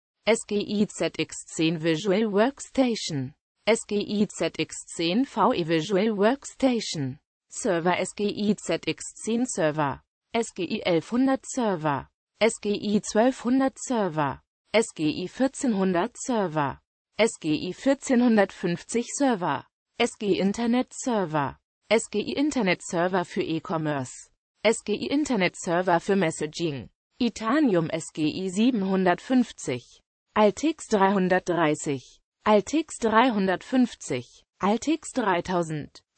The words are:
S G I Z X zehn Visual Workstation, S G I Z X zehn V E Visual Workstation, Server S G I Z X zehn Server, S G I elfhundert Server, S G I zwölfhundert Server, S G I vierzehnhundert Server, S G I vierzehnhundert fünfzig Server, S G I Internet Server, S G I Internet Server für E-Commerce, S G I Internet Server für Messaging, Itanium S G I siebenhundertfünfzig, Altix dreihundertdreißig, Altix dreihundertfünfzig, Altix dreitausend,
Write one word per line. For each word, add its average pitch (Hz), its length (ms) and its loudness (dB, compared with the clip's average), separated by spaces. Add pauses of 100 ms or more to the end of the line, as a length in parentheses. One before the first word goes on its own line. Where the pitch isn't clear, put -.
(240)
S 220 240 4
G 208 80 -2
I 208 320 0
Z - 300 -4
X - 280 -6
zehn 160 340 0
Visual 185 520 0
Workstation, 208 1000 -2 (320)
S 226 200 2
G 208 140 -2
I 208 260 0
Z - 320 -4
X 156 160 -6 (220)
zehn 175 280 0
V 214 280 2
E 165 160 -2
Visual 190 480 0
Workstation, 208 1040 -2 (300)
Server 175 480 0
S - 200 -6
G 208 80 -2
I 208 320 0
Z - 320 -4
X - 260 -8
zehn 233 320 -2
Server, 151 560 -2 (300)
S 233 220 -2
G 190 100 -6
I 214 200 -4
elfhundert 247 640 0
Server, 156 600 -2 (320)
S 226 200 2
G 208 140 -2
I 208 260 0
zwölfhundert 262 800 0
Server, 156 640 -2 (300)
S 220 220 2
G 156 140 -2
I 180 200 -4
vierzehnhundert 196 920 0
Server, 160 600 -2 (360)
S 220 240 2
G 156 140 -2
I 180 180 -4
vierzehnhundert 240 800 2
fünfzig 196 640 -4
Server, 180 500 0 (340)
S 233 200 -2
G 202 160 0
I - 40 2
Internet 233 540 0
Server, 160 640 -2 (320)
S 220 220 2
G 208 100 -2
I - 140 -4
Internet 247 480 0
Server 180 420 0
für - 180 -4
E-Commerce, 151 840 -4 (340)
S 220 220 2
G 208 80 -4
I - 140 -4
Internet 254 500 0
Server 175 440 0
für 196 160 0
Messaging, 156 760 -4 (280)
Itanium 226 680 2
S - 240 -8
G 151 140 0
I 190 240 -4
siebenhundertfünfzig, 190 1500 0 (320)
Altix 214 540 2
dreihundertdreißig, 180 1300 0 (240)
Altix 214 540 2
dreihundertfünfzig, 214 1500 0 (140)
Altix 226 540 -2
dreitausend, 175 880 -2 (160)